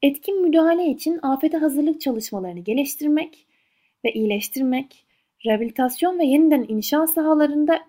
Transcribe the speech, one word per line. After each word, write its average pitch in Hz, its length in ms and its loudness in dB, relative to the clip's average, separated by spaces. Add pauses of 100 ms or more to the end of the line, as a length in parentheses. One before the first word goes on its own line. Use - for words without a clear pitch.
etkin 359 400 0
müdahale 330 440 4
için 311 360 -2
afete 285 360 0
hazırlık 302 420 0
çalışmalarını 196 600 -6
geliştirmek 285 840 -2 (580)
ve 233 80 0
iyileştirmek, 254 920 -4 (400)
rehabilitasyon 247 720 0
ve 339 60 2
yeniden 285 440 4
inşa 254 380 0
sahalarında 302 720 2 (100)